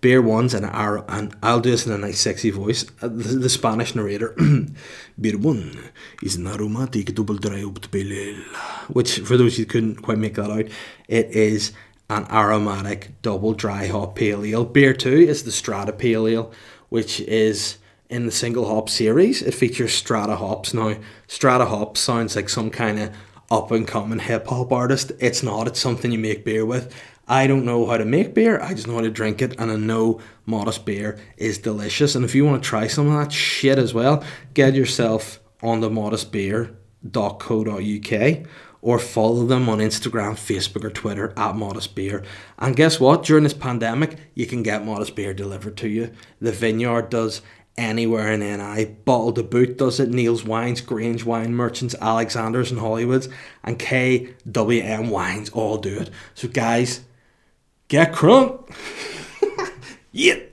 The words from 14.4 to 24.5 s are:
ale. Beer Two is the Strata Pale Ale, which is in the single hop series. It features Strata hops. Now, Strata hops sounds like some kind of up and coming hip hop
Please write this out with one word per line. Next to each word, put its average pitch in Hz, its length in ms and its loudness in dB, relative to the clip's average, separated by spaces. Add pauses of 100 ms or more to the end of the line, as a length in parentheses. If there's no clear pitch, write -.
ale. 110 200 0
Beer 131 280 6
Two 131 260 0
is 151 260 6
the 117 80 -6
Strata 101 400 -4
Pale 113 340 0
Ale, 113 260 -2 (360)
which 113 320 -2
is 110 580 0 (300)
in 120 180 -4
the 113 60 -4
single 117 340 -2
hop 110 220 0
series. 143 520 4
It 120 140 -2
features 117 380 0
Strata 107 440 -2
hops. 98 380 -4
Now, 110 220 0 (320)
Strata 127 380 4
hops 104 340 -4
sounds 117 340 0
like 98 140 -4
some 110 220 -2
kind 107 280 -2
of 104 120 -6 (400)
up 113 200 2
and 113 180 2
coming 110 300 -4
hip 113 280 -4
hop 123 260 -2